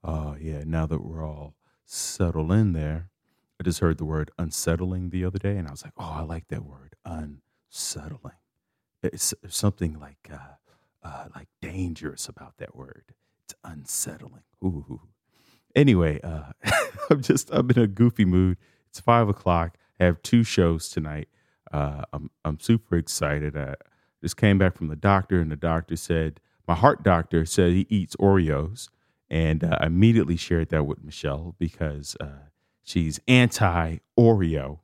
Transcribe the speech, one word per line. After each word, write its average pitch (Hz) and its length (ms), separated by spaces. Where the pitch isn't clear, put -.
Oh, 76 320
yeah, 76 240
now 80 220
that 78 160
we're 80 240
all 73 300
settled 82 680
in 104 220
there, 78 360
I 87 60
just 85 160
heard 82 180
the 78 60
word 78 340
unsettling 87 720
the 90 140
other 92 160
day, 101 160
and 87 100
I 71 60
was 71 100
like, 76 140
"Oh, 82 220
I - 20
like 80 260
that 78 180
word, 71 300
unsettling." - 1300
It's - 320
something 87 500
like, 71 340
uh, 69 220
uh, 76 220
like, - 140
dangerous 82 680
about - 300
that - 180
word. - 380
It's - 220
unsettling. - 800
Ooh. 76 360
Anyway, 90 480
uh, 78 300
<laughs> 571 480
I'm 147 100
just, - 300
I'm 123 200
in 120 100
a 113 80
goofy 107 360
mood. 92 340
It's - 120
five 117 280
o'clock. 87 480
I 90 60
have 85 180
two 117 220
shows 85 440
tonight. 76 400
Uh, 73 300
I'm, 71 180
I'm 78 160
super 110 360
excited. 73 600
I 69 180
just - 140
came 101 200
back 92 200
from 85 100
the 76 80
doctor, 95 460
and 80 100
the 76 60
doctor 80 400
said, 80 420
my 85 80
heart 117 260
doctor 85 420
said 87 280
he 92 180
eats 98 240
Oreos, 90 760
and, 80 360
uh, 82 160
I - 60
immediately 90 500
shared 82 320
that 78 160
with 71 180
Michelle 76 560
because, 73 600
uh, 71 300
she's 80 420
anti-Oreo. 87 1600